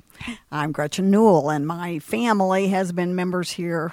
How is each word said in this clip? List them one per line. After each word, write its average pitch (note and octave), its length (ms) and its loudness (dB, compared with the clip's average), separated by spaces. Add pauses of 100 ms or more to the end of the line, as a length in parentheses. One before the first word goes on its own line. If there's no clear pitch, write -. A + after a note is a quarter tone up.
(520)
I'm D3+ 200 -4
Gretchen D#3 380 -2
Newell, G3 400 6
and D3 160 -2
my E3+ 340 -6
family G3 680 0
has F#3+ 240 0
been F3+ 240 -2
members F3+ 360 -4
here, E3+ 420 -6